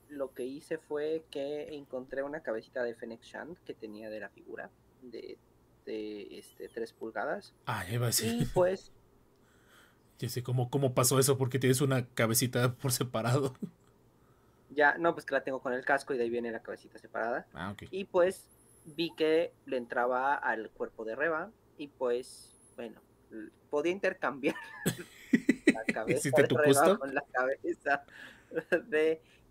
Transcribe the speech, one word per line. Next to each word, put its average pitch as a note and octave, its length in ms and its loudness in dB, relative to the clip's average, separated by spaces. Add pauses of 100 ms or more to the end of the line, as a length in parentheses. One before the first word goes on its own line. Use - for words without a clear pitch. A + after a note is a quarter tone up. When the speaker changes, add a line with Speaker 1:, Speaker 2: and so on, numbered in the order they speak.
Speaker 1:
lo C#3 240 -8
que B2 100 -8
hice C3+ 340 -8
fue D#3 540 -4
que D3 440 -6
encontré C3+ 460 -8
una C#3+ 200 -6
cabecita A#2 420 -4
de A#2+ 120 -4
Fennec A#2 260 -12
Shand B2+ 420 -12
que - 100 -10
tenía G#2+ 360 -12
de G#2+ 100 -8
la G2+ 100 -10
figura - 400 -14 (340)
de, A#2 340 -14 (480)
de, G#2+ 520 -8
este, - 300 -14
tres A2+ 240 -8
pulgadas. A#2 640 -6 (120)
Speaker 2:
Ah, G#2 220 -4
ya F#2+ 60 -6
iba A#2+ 120 0
a A#2 40 0
decir. A#3 320 2
Speaker 1:
Y, A#3 40 0
pues F#3 520 2
Speaker 2:
<laughs> - 40 -20 (1160)
Ya B2+ 100 -4
sé B2 120 -6
cómo, B2 300 -2
cómo C#3 240 2
pasó B2+ 240 4
eso, C3+ 180 6
porque B2 220 0
tienes B2+ 200 4
una C3 280 2
cabecita B2 680 2
por C3 180 -2
separado. B2 640 0 (1160)
Speaker 1:
Ya, C#3+ 260 6
no, E3+ 160 4
pues D3+ 140 -10
que C#3 80 0
la C3 80 0
tengo C3 180 -4
con B2+ 120 -2
el B2+ 120 -4
casco C#3 280 2
y C3+ 40 0
de A#2+ 60 2
ahí A#2 80 0
viene A#2 200 -2
la A2+ 120 -6
cabecita - 340 -14
separada. A#2 560 -6
Speaker 2:
Ah, E2+ 180 -8
ok. G#2 200 -14
Speaker 1:
Y, F#3+ 140 -6
pues, F#3+ 440 2 (340)
vi D#3+ 320 -6
que D#3+ 380 2 (140)
le C3+ 100 -2
entraba B2+ 560 0
al A2+ 380 -2
cuerpo - 340 -8
de A2 100 -6
Reva D#3+ 360 -2 (260)
y, D3 120 -10
pues, B2 640 -4 (240)
bueno, A#2 240 -12 (320)
l-, A2 200 -14 (180)
podía D3 220 2
intercambiar D#3+ 640 -2 (300)
<laughs> - 880 2
la - 120 -8
Speaker 2:
<laughs> - 80 -2
Speaker 1:
cabeza A2+ 240 0
Speaker 2:
¿Hiciste D3 240 4
Speaker 1:
de D3 60 6
Speaker 2:
tu C#3 100 2
Speaker 1:
Reva D3+ 100 4
Speaker 2:
custom? D3+ 300 8
Speaker 1:
con C#3 160 -6
la C#3 180 0
cabeza C#3 720 0 (840)
de, D#3+ 340 2 (300)